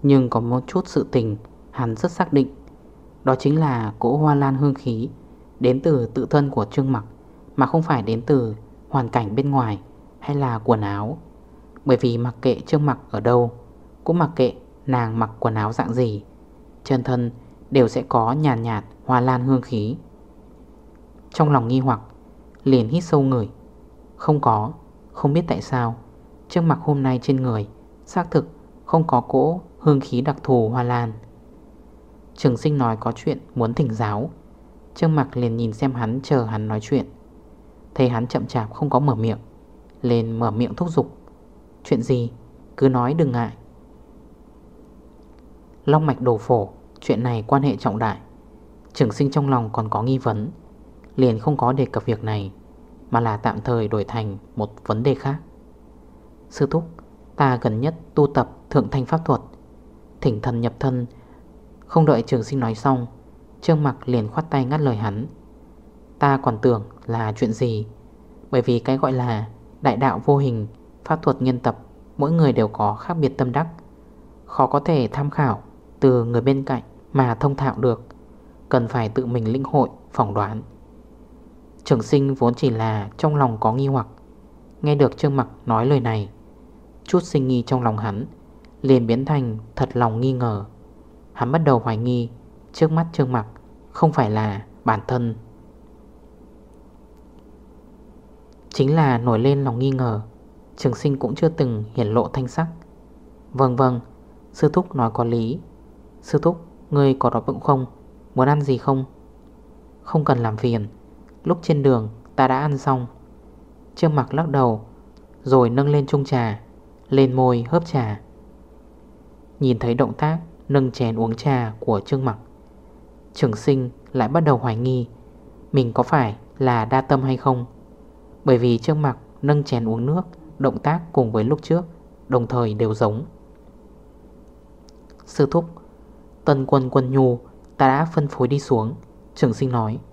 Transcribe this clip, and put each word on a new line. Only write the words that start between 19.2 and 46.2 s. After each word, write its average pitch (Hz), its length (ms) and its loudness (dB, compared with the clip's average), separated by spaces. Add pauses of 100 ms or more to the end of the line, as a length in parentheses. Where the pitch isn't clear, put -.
lan 127 240 2
hương 131 180 2
khí. 113 340 -4 (1400)
Trong 151 180 2
lòng 120 180 4
nghi 131 120 2
hoặc, 127 200 0 (640)
liền 123 240 4
hít 165 160 0
sâu 147 180 2
ngửi. 127 260 0 (680)
Không 151 240 0
có, 113 320 2 (400)
không 143 200 0
biết 170 160 2
tại 98 140 -4
sao, 120 340 -2 (520)
Trương 170 200 2
Mặc 151 140 2
hôm 143 200 0
nay 127 200 2
trên 135 140 0
người 113 320 -2 (360)
xác 180 260 -4
thực - 180 0 (360)
không 165 220 0
có 123 140 2
cỗ 147 400 0 (180)
hương 147 220 2
khí 123 200 -4
đặc 143 220 -2
thù 120 260 2
hoa 123 140 -2
lan. 120 300 -2 (1200)
Trường 127 220 2
Sinh 147 220 0
nói 113 220 0
có 113 120 -2
chuyện 131 260 -4 (160)
muốn 117 200 0
thỉnh 123 180 0
giáo. 110 380 -4 (640)
Trương 160 200 0
Mặc 135 220 -2
liền 120 200 -2
nhìn 117 160 -2
xem 131 220 -2
hắn, 120 280 -4
chờ 131 220 0
hắn 107 240 -4
nói 107 140 -4
chuyện. 131 240 -2 (880)
Thấy 127 140 2
hắn 120 180 -2
chậm 127 200 -6
chạp 110 280 -6
không 147 160 -4
có 135 80 2
mở 139 160 2
miệng, 110 240 -2 (640)
liền 113 360 0
mở 113 120 0
miệng 113 240 -2
thúc 175 160 -4
giục. - 260 -2 (680)
"Chuyện 117 180 0
gì? 120 300 -2 (440)
Cứ 135 120 4
nói 127 260 2
đừng 156 180 0
ngại." 117 240 -4 (2250)
Long 156 220 4
mạch 135 140 -2